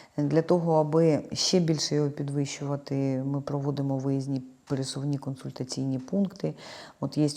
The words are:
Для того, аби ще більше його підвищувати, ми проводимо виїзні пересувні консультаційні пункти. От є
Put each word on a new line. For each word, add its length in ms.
Для 260
того, 380
аби 420
ще 280
більше 340
його 160
підвищувати, 1160
ми 140
проводимо 580
виїзні 440
пересувні 540
консультаційні 800
пункти. 560
От 180
є 180